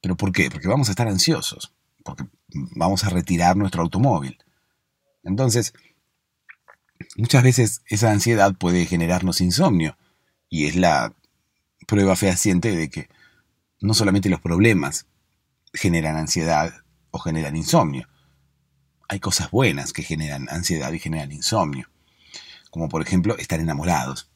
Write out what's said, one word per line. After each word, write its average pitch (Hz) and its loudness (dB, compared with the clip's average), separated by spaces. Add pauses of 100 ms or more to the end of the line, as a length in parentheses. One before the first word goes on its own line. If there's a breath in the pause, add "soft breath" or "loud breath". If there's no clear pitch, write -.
¿Pero 90 -2
por 98 -2
qué? 85 0
Porque - -8
vamos 123 0
a 95 -2
estar 113 0
ansiosos, - -2 (300)
porque - -12 (500)
vamos 95 0
a 98 0
retirar 87 2
nuestro 95 0
automóvil. 82 0 (840)
Entonces, 110 0 (1400 soft breath)
muchas 120 4
veces 123 4
esa 107 2
ansiedad 101 4
puede 90 2
generarnos 90 0
insomnio, 90 2 (500)
y 78 -2
es 76 -2
la 78 2 (720)
prueba 98 4
fehaciente 95 0
de 80 -2
que - -14 (720 soft breath)
no 104 0
solamente 101 2
los 87 0
problemas 85 2 (680)
generan 80 0
ansiedad 80 -2 (260)
o - -10
generan 80 -4
insomnio. 76 0 (1000)
Hay 101 -6
cosas - -4
buenas 78 0
que 80 -8
generan 73 -6
ansiedad 80 -4
y 82 -6
generan 78 -6
insomnio, 73 -4 (800 loud breath)
como 82 -6
por 76 -4
ejemplo 92 0
estar - -4
enamorados. 73 -2